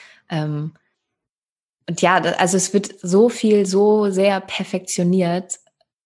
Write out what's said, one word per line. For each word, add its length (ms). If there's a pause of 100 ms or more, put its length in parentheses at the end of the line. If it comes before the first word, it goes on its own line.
(280)
Ähm, 460 (1120)
und 140
ja, 180
da, 120
also 240
es 160
wird 300
so 260
viel, 380
so 440
sehr 300
perfektioniert, 1160 (480)